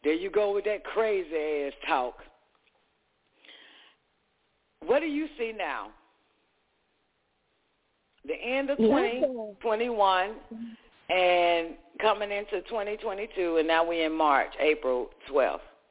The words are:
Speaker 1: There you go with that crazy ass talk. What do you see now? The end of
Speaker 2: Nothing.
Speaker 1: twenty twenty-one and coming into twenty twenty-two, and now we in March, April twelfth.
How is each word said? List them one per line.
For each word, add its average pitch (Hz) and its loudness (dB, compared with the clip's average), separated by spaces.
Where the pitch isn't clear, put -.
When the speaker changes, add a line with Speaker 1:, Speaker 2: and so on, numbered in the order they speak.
Speaker 1:
There 151 2
you 180 -4
go 202 2
with 202 -2
that 208 -4
crazy 196 -2
ass 151 -4
talk. 131 0
What 233 2
do 320 -4
you 294 -4
see 226 -4
now? 139 -6
The 143 -4
end 269 -4
of 277 0
Speaker 2:
Nothing. 220 6
Speaker 1:
twenty 269 0
twenty-one 214 2
and 175 4
coming 208 0
into 202 -6
twenty 208 -4
twenty-two, 196 -2
and 156 4
now 165 4
we 170 0
in 160 -2
March, 147 4
April 131 0
twelfth. 123 0